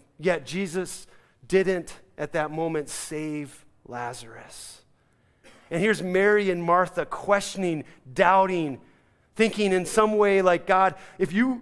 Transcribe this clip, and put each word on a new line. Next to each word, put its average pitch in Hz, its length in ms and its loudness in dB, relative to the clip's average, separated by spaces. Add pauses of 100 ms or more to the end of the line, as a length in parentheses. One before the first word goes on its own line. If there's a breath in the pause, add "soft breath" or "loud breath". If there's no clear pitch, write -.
(200)
yet 156 260 -2
Jesus 175 640 -6 (400 soft breath)
didn't 185 460 0 (240)
at 151 140 -8
that 151 180 -2
moment 160 400 -4
save 151 760 -10 (200)
Lazarus. - 960 -14 (880 soft breath)
And 170 120 -2
here's 202 200 2
Mary 196 480 2
and 175 140 -2
Martha 175 420 2
questioning, 190 800 -2 (300 loud breath)
doubting, 175 640 2 (560 soft breath)
thinking 208 380 2
in 180 120 0
some 214 320 2
way 202 240 4
like, 180 240 4
"God, 190 300 2 (240 loud breath)
if 180 140 -2
you 240 280 0